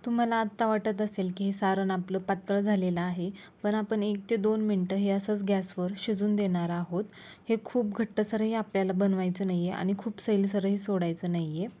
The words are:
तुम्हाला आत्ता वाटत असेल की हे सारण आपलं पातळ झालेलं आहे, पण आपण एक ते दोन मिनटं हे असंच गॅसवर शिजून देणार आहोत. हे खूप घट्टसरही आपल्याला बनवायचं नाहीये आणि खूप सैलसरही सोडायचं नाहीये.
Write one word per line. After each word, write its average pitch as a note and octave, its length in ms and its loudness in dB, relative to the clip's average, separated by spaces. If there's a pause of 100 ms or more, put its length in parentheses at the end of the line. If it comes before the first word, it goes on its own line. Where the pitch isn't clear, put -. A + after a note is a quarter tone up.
तुम्हाला A#3 320 2
आत्ता A3+ 300 0
वाटत G#3+ 340 0
असेल G3 360 -2
की G3 80 -4
हे G3 80 0
सारण F#3+ 380 0
आपलं F#3 280 -2
पातळ G3 420 0
झालेलं F#3 400 2
आहे, F3+ 300 -2 (320)
पण G#3 120 2
आपण G#3+ 280 0
एक G3+ 280 -2
ते A#3 60 2
दोन G#3+ 240 2
मिनटं G3 360 2
हे G3+ 140 2
असंच G3+ 320 0
गॅसवर F#3+ 540 0
शिजून G#3 400 0
देणार F3+ 340 2
आहोत. F3 340 -2 (440)
हे A3+ 160 2
खूप G#3+ 340 -2
घट्टसरही A3 560 0
आपल्याला G3 380 0
बनवायचं F#3 540 2
नाहीये F3+ 240 0
आणि F#3+ 280 0
खूप G#3+ 220 -6
सैलसरही G3 580 2
सोडायचं F3 540 -2
नाहीये. E3 340 -2 (140)